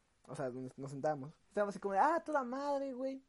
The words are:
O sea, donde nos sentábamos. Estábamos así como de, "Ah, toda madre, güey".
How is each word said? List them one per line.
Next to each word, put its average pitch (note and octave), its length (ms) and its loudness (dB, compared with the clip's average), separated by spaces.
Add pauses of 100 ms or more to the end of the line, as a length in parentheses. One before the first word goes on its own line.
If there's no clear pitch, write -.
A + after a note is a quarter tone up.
(280)
O - 80 -12
sea, C3+ 140 -2
donde B2+ 260 -8
nos C3+ 160 -10
sentábamos. C#3+ 400 -2 (180)
Estábamos G3+ 260 0
así F#3+ 40 -8
como G3 140 -2
de, F#3+ 60 4
"Ah, D#4+ 260 6
toda D4 180 2
madre, C#4 500 -2
güey". C4+ 360 -4